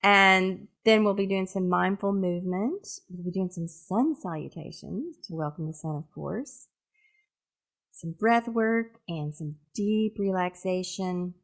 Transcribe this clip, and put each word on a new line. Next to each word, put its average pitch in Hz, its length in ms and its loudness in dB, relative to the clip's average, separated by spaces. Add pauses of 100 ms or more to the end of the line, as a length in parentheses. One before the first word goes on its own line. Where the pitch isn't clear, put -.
And 190 640 6 (160)
then 220 220 6
we'll 202 80 2
be 196 140 0
doing 190 200 0
some 185 220 -2
mindful 190 420 2
movement. 190 720 -2 (240)
We'll 180 160 -12
be 180 60 -4
doing 185 180 -2
some 170 200 -6
sun 262 460 0
salutations 165 1000 -10 (100)
to 165 80 -10
welcome 156 320 -4
the 156 60 -8
sun, 156 220 -6
of 151 160 -10
course. 165 560 -8 (1300)
Some 165 260 -10
breath 233 300 2
work 226 580 0
and 151 260 -4
some 151 220 -8 (180)
deep 214 460 0
relaxation. 185 1200 -2